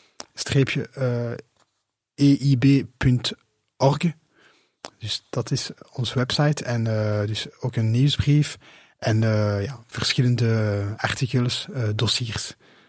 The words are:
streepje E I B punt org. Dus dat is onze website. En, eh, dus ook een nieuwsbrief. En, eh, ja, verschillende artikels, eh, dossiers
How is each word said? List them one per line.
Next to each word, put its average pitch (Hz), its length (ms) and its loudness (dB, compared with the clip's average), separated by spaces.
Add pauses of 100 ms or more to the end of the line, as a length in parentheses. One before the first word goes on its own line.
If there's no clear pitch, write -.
(340)
streepje - 540 -2 (1300)
E 143 220 6
I 139 180 4
B 139 280 4 (100)
punt - 360 0 (440)
org. 139 220 2 (1000)
Dus - 320 -8
dat - 200 -4
is - 200 -2 (220)
onze - 220 -4
website. 143 500 0
En, 117 220 -2
eh, 107 400 0
dus - 340 -8
ook 120 160 -6
een 110 140 2
nieuwsbrief. 143 680 2 (400)
En, 110 240 2
eh, 104 420 2
ja, 127 220 -8
verschillende 113 960 0 (140)
artikels, - 760 -2
eh, 123 220 -4
dossiers 110 600 -4 (340)